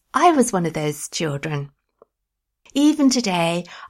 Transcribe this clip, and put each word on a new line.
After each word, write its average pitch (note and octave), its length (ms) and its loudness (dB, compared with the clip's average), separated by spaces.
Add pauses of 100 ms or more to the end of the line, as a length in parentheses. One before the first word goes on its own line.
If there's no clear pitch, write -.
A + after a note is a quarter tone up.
(140)
I E4 180 4
was B3+ 180 2
one F3+ 140 -2
of D#3 80 -4
those D3+ 380 -6
children. C#3+ 640 -6 (1000)
Even D4 340 4
today, F3+ 560 0 (260)